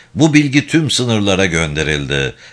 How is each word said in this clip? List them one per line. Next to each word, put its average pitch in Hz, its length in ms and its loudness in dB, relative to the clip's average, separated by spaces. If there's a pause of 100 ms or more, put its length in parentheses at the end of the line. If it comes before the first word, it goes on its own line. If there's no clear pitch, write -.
(140)
Bu 147 200 2
bilgi 147 320 2
tüm 156 240 0
sınırlara 101 560 0
gönderildi. 73 880 -2 (180)